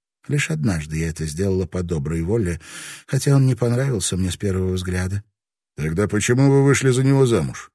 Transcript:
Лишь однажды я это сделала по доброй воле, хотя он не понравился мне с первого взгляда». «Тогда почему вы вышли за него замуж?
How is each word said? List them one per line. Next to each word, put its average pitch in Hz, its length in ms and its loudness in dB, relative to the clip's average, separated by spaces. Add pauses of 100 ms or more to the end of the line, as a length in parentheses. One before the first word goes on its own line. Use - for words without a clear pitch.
(260)
Лишь 139 240 -2
однажды 87 480 -2
я 82 100 0
это 80 180 -6
сделала 92 400 -2
по 90 180 -6
доброй 82 380 -2
воле, 90 380 0 (460)
хотя 139 300 2
он 135 100 4
не 131 80 2
понравился 120 640 -2
мне 90 160 0
с - 40 -8
первого 92 360 -2
взгляда». 92 500 -4 (540)
«Тогда 82 320 -2
почему 123 420 4
вы 139 140 4
вышли 135 260 4
за 127 140 2
него 135 220 4
замуж? 87 480 -2